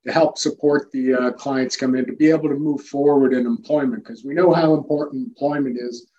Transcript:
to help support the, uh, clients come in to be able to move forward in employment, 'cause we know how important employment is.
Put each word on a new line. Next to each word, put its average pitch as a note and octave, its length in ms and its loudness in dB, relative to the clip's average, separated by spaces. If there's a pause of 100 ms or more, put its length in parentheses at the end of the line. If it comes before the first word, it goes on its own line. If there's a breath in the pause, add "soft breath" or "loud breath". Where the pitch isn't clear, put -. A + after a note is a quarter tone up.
to B2 60 -8
help D#3 260 2
support C#3+ 540 -2
the, B2+ 220 0
uh, B2 180 0
clients C3 440 -4
come B2+ 200 0
in B2 100 -2
to B2+ 80 -8
be D#3 160 4
able D#3 180 0
to C#3 60 0
move D3 280 -2
forward C#3 520 2
in B2 100 0
employment, A#2+ 600 -2
'cause A#2 200 -18
we C#3 100 -8
know F3 180 4
how D#3+ 220 4
important C#3+ 520 -4
employment C#3 540 -4
is. A#2+ 260 -12 (120)